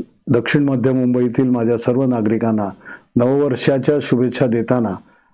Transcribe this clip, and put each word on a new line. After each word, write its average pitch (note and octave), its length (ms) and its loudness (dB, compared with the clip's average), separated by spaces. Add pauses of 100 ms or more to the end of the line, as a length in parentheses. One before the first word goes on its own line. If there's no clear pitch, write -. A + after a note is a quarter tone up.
(280)
दक्षिण C#3 420 2
मध्य C3 220 0
मुंबईतील B2 580 0
माझ्या A#2 280 0
सर्व B2 280 0
नागरिकांना A2 640 0 (460)
नववर्षाच्या C3+ 880 0
शुभेच्छा B2+ 440 0
देताना A#2 500 0 (380)